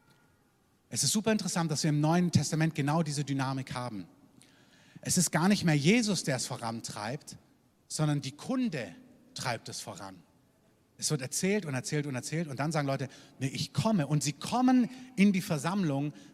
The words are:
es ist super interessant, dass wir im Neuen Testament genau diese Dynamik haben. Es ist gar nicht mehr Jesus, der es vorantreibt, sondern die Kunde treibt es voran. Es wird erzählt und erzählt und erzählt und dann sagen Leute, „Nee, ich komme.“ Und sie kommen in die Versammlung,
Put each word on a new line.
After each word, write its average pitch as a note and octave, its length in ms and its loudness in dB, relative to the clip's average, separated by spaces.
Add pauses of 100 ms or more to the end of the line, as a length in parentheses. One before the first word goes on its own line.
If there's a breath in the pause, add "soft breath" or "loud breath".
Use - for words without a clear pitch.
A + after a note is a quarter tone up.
(920 soft breath)
es - 120 -2
ist C#3+ 100 2
super A3 200 2
interessant, E3+ 380 0
dass D3 120 -2
wir D#3+ 80 2
im D3 100 2
Neuen E3+ 300 4
Testament D#3 440 2
genau D3+ 280 0
diese D3 220 -4
Dynamik C3+ 480 -4
haben. B2 340 -8 (960 loud breath)
Es - 160 -2
ist F3 140 2
gar E3+ 180 2
nicht G#3 160 4
mehr D#3 120 4
Jesus, G3+ 480 4
der C3+ 120 -2
es A#2 100 -4
vorantreibt, A2+ 920 -8 (500)
sondern D3 320 0
die C3+ 120 -8
Kunde D#3+ 600 -4 (380)
treibt A#2 380 -6
es - 100 -10
voran. F#2+ 360 -12 (800)
Es - 120 -2
wird D3 120 -2
erzählt F#3+ 420 0
und D3+ 80 -6
erzählt D3 340 -2
und C#3 80 -6
erzählt D#3 340 -4
und C3+ 120 -6
dann D3+ 120 0
sagen D3 140 0
Leute, C3+ 220 -2 (300 loud breath)
„Nee, C3 80 -2
ich - 260 -4
komme.“ G#3 340 2
Und D3 160 2
sie - 120 -2
kommen B3+ 560 4 (260 loud breath)
in G3 160 6
die F#3 80 0
Versammlung, D3+ 720 0 (220 loud breath)